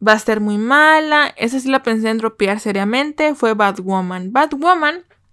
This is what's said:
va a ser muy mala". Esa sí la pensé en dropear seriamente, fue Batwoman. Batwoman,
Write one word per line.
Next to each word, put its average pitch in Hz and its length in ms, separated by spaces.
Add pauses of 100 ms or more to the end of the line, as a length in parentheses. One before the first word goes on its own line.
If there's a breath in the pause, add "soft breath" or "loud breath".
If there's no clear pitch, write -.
va 214 60
a 214 60
ser 214 220
muy 208 180
mala". 302 760
Esa 240 220
sí 262 100
la 269 140
pensé 220 260
en 220 100
dropear 214 420
seriamente, 262 760
fue 226 200
Batwoman. 190 760
Batwoman, 311 720 (280)